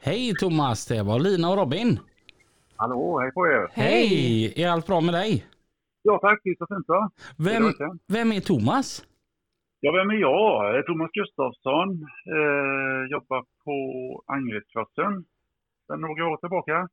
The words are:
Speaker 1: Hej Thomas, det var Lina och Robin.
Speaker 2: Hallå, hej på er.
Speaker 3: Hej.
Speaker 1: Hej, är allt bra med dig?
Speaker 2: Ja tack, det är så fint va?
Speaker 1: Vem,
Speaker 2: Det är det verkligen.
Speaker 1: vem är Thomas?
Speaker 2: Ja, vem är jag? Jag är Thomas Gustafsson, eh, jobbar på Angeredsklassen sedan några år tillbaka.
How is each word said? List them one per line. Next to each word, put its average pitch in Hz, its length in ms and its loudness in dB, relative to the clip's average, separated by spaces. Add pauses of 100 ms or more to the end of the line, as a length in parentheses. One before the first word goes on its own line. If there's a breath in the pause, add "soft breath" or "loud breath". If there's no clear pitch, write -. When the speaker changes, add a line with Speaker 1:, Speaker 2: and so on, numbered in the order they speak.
Speaker 1:
Hej 220 380 0
Thomas, 151 480 2
det 110 160 0
var 104 160 2
Lina 170 300 2
och 196 80 2
Robin. 180 420 2 (760)
Speaker 2:
Hallå, 127 440 -2
hej 127 120 -2
på 180 160 0
er. 113 260 2
Speaker 3:
Hej. 220 340 2
Speaker 1:
Hej, 127 560 0
är 175 60 2
allt 165 180 0
bra 175 140 2
med 170 120 2
dig? 175 320 0 (560)
Speaker 2:
Ja 208 200 4
tack, 208 220 2
det 196 60 -2
är 175 60 -2
så 170 200 -10
fint 170 120 -8
va? 190 240 0 (260 loud breath)
Speaker 1:
Vem, 151 80 -2
Speaker 2:
Det 196 100 2
är 226 40 2
det 226 60 4
verkligen. 170 420 -2
Speaker 1:
vem 226 240 0
är 202 100 0
Thomas? 151 640 0 (760)
Speaker 2:
Ja, 143 120 2
vem 190 180 2
är 214 120 0
jag? 147 440 4
Jag 107 120 2
är 143 60 2
Thomas 160 300 -2
Gustafsson, 151 760 -2 (460 loud breath)
eh, 135 760 -2
jobbar 131 340 -6 (200)
på 147 100 -4 (520)
Angeredsklassen 135 960 -4 (640)
sedan 151 140 -8
några 160 260 -4
år 156 100 -2
tillbaka. 175 560 -4